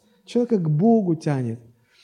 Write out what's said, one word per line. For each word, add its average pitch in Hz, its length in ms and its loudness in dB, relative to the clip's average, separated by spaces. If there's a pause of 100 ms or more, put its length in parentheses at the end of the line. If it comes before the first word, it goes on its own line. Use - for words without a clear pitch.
(240)
Человека 240 340 -2
к 165 100 -2
Богу 185 460 2
тянет. 131 460 -4 (440)